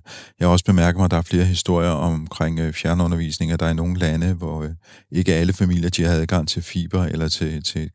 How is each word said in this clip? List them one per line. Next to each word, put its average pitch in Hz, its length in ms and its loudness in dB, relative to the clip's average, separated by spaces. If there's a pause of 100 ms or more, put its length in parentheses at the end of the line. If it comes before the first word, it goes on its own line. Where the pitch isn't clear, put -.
(400)
Jeg 90 80 4
har 87 40 6
også 90 140 4
bemærket 87 320 4
mig, 95 80 2
at 85 60 2
der 85 60 2
er 82 40 2
flere 90 240 2
historier 87 440 2
omkring, 80 720 -2
øh, 80 140 -2
fjernundervisning, 82 800 0
at 85 80 -2
der 82 60 0
er 82 80 2
nogle 85 260 -2
lande, 85 340 0
hvor, 78 300 -6
øh, 76 60 -6 (420)
ikke 151 220 2
alle 85 200 2
familier, 90 360 0
de 92 140 -2
har 85 100 2
adgang 82 340 0
til - 140 -4
fiber 90 420 -4
eller 80 260 -2
til, 78 340 -4
til 78 320 -6